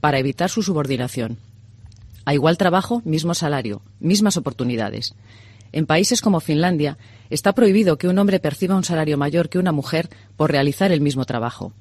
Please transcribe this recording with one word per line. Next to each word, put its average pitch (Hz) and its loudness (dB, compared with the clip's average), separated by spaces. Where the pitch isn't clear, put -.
para 147 2
evitar 139 -2
su 220 -4
subordinación. 127 -4
A 143 0
igual 156 2
trabajo, 190 0
mismo 160 -2
salario, 131 -4
mismas 202 2
oportunidades. 117 -4
En 156 -2
países 185 2
como 185 2
Finlandia, 151 0
está 196 0
prohibido 196 4
que 180 -2
un 185 2
hombre 202 2
perciba 175 -2
un 185 0
salario 156 0
mayor 151 0
que 180 -2
una 180 0
mujer 160 -2
por 156 2
realizar 143 2
el 151 2
mismo 135 -2
trabajo. 120 -6